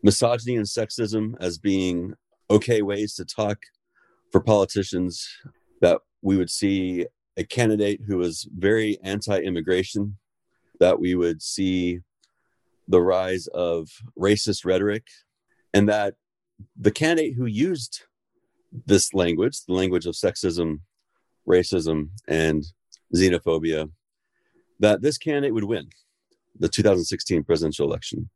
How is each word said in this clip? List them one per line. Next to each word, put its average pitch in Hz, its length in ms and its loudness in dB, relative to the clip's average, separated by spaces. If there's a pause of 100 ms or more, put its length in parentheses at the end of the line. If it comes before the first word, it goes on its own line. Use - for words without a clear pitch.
misogyny 120 540 2
and 104 100 -2
sexism 110 720 -4
as 85 200 -6
being 92 560 -2 (340)
okay 107 320 4
ways 101 360 -4
to 92 100 -12
talk 104 320 -4 (760)
for 95 80 8
politicians, 95 880 0 (540)
that 87 160 4 (240)
we 98 160 2
would 87 120 0
see 92 560 -2 (300)
a 90 80 -4
candidate 107 600 0
who 101 100 -2
was 87 400 -4
very 107 480 0
anti-immigration, 95 1120 -2 (640)
that 90 200 4
we 90 160 0
would 85 280 0
see 90 580 -2 (880)
the 90 120 6
rise 92 540 0
of 85 340 -2 (300)
racist 101 460 0
rhetoric, 101 420 0 (680)
and 104 160 6
that 104 260 0 (640)
the 104 120 4
candidate 160 440 0
who 120 120 -4
used 123 560 -4 (840)
this 98 300 2
language, 90 520 0
the 90 60 -4
language 90 340 0
of 85 80 -6
sexism, 85 680 -2 (680)
racism, 82 600 2 (180)
and 78 380 0 (500)
xenophobia, 82 760 0 (920)
that 104 200 4
this 147 160 0
candidate 143 380 -2
would 107 100 0
win 98 240 -4 (680)
the 80 100 0
two - 140 0
thousand 92 220 4
sixteen 87 400 -2
presidential 78 420 0
election. - 500 -6